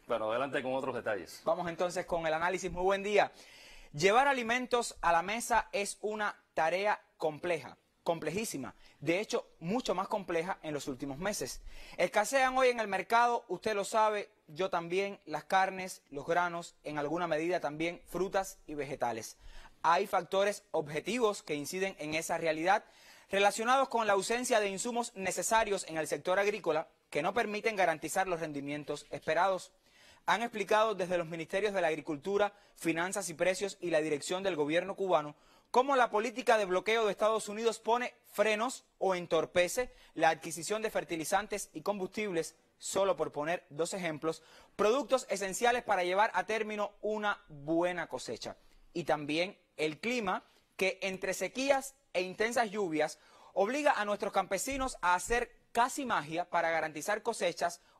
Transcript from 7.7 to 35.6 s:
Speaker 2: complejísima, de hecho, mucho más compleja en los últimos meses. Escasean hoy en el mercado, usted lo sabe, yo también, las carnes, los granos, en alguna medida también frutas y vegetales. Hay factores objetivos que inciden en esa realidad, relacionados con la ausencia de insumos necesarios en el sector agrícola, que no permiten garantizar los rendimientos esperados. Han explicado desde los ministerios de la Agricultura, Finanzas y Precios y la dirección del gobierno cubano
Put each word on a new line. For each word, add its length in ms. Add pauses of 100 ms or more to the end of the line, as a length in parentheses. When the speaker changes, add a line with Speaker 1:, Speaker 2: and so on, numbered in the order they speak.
Speaker 2:
complejísima, 720 (260)
de 200
hecho, 260 (140)
mucho 340
más 140
compleja 540
en 120
los 140
últimos 280
meses. 460 (340)
Escasean 640
hoy 100
en 120
el 80
mercado, 600
usted 260
lo 100
sabe, 440 (200)
yo 200
también, 560
las 200
carnes, 640
los 160
granos, 480 (100)
en 140
alguna 280
medida 340
también 460
frutas 600
y 80
vegetales. 640 (440)
Hay 240
factores 640
objetivos 720
que 120
inciden 440
en 160
esa 220
realidad, 480 (460)
relacionados 580
con 180
la 80
ausencia 460
de 80
insumos 460
necesarios 720
en 80
el 100
sector 320
agrícola, 500 (220)
que 120
no 100
permiten 440
garantizar 500
los 140
rendimientos 720
esperados. 640 (540)
Han 160
explicado 520
desde 240
los 80
ministerios 480
de 80
la 60
Agricultura, 640 (220)
Finanzas 520
y 60
Precios 460
y 100
la 100
dirección 420
del 140
gobierno 380
cubano 420 (340)